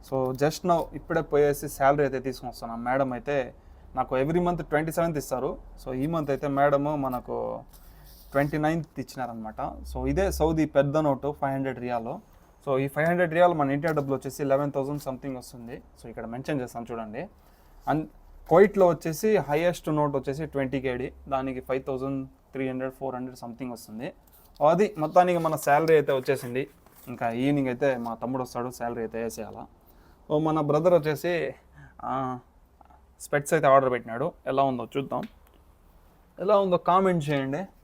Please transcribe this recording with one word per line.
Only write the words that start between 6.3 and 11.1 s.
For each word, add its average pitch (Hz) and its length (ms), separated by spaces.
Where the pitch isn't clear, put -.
అయితే 139 140
మేడము 143 340
మనకు 123 340
ట్వంటీ 143 320
నైన్త్ 160 380
ఇచ్చినారనమాట. 117 580
So, - 60
ఇదే 190 140
సౌదీ 160 260
పెద్ద 139 180
నోటు, 139 240